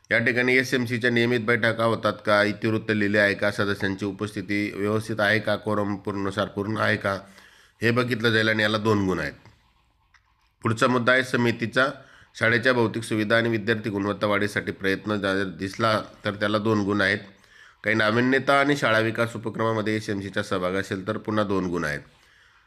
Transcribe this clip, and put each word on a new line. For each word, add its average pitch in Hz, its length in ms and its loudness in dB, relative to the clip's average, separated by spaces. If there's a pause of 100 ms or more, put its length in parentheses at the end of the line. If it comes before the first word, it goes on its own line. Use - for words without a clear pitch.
(120)
या 110 60 4
ठिकाणी 123 380 2
एस 127 180 2
एम 123 120 0
सीच्या 120 260 0
नियमित 120 280 2
बैठका 113 440 0
होतात 107 300 0 (120)
का, 104 180 4
इतिवृत्त 110 520 -2
लिहिले 104 220 0
आहे 101 160 4
का, 101 180 0
सदस्यांची 101 540 -2
उपस्थिती 101 720 -4
व्यवस्थित 107 440 -4
आहे 107 200 4
का, 107 160 -2
कोरम 101 400 -2
पूर्णनुसार 98 500 -4
पूर्ण 101 320 -4
आहे 107 200 2
का, 98 220 -2 (640)
हे 113 100 2
बघितलं 120 380 0
जाईल 110 200 2
आणि 110 140 2
याला 107 140 2
दोन 104 280 2
गुण 90 140 0
आहेत. 71 140 -6 (1300)
पुढचा 113 260 0
मुद्दा 123 260 2
आहे 127 100 4
समितीचा 120 600 0 (540)
शाळेच्या 117 340 2
भौतिक 117 300 0
सुविधा 110 340 0
आणि 117 120 2
विद्यार्थी 110 400 -2
गुणवत्ता 101 380 -2
वाढीसाठी 101 440 0
प्रयत्न 95 440 -2
जर 98 280 0
दिसला 98 580 -2 (240)
तर 107 60 -2
त्याला 104 260 -2
दोन 107 240 2
गुण 101 200 0
आहेत. 98 180 2 (640)
काही 107 120 2
नाविन्यता 127 640 2
आणि 143 180 2
शाळा 113 220 2
विकास 113 360 -2
उपक्रमामध्ये 110 600 -2
एस 107 140 -6
एम 98 120 -4
सीचा 98 220 -6
सहभाग 90 280 -2
असेल 95 360 -4
तर 107 100 -2
पुन्हा 107 260 -2
दोन 95 220 0
गुण 85 180 -2
आहेत. 73 160 -4 (680)